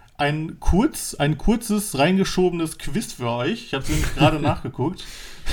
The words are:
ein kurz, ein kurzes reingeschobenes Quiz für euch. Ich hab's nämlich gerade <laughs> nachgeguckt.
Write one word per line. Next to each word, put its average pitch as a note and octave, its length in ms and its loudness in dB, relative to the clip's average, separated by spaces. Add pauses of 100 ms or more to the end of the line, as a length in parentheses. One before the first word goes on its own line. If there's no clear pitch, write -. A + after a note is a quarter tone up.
(160)
ein D3+ 440 -2
kurz, - 540 2
ein D3 240 2
kurzes G#3 600 0
reingeschobenes F3 800 2
Quiz - 360 -4
für A#2+ 140 -4
euch. B2+ 380 -4
Ich - 80 -8
hab's C3+ 140 -4
nämlich - 260 0
gerade D3+ 240 4
<laughs> - 20 -6
nachgeguckt. D3+ 640 -4 (480)